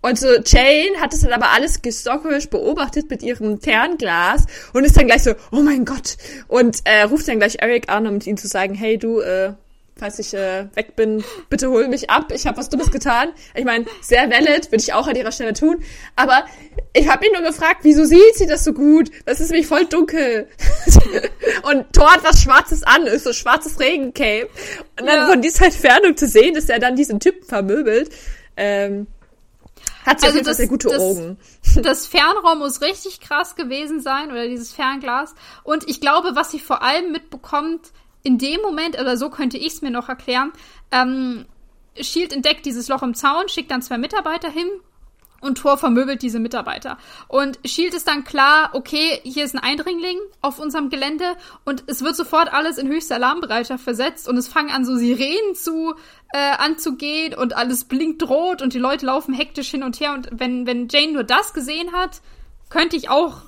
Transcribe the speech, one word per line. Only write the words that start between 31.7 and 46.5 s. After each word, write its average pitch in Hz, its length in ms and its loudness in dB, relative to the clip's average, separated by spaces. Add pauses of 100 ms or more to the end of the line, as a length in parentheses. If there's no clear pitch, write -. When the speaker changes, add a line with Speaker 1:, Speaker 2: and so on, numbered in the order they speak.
Speaker 2:
das - 240 -2
Fernrohr 330 480 2
muss 285 260 -6
richtig 381 380 -6
krass - 360 -6
gewesen 294 440 -8
sein, 277 320 -6
oder 240 160 -8
dieses 240 240 -12
Fernglas. 269 640 -6 (280)
Und 302 260 -4
ich 269 100 -8
glaube, 302 360 0
was 311 160 -4
sie 302 80 -10
vor - 220 -6
allem 320 300 -2
mitbekommt, 320 800 -8 (320)
in 254 140 0
dem 294 240 -4
Moment, 330 380 -6
oder 247 180 -2
so 277 120 -6
könnte - 280 -6
ich's - 240 -8
mir 277 100 -8
noch 240 180 -8
erklären, 254 440 -4 (380)
ähm, 254 540 -4 (540)
shield 339 340 -6
entdeckt 302 320 -4
dieses 240 220 -8
Loch 262 160 -4
im 240 100 -4
Zaun, 320 360 -2
schickt - 220 -10
dann 254 100 -4
zwei 247 160 -10
Mitarbeiter 330 520 -6
hin 330 180 -6 (720)
und 269 200 -6
Thor 285 180 2
vermöbelt 262 460 0
diese 233 160 -6
Mitarbeiter. - 580 -8 (300)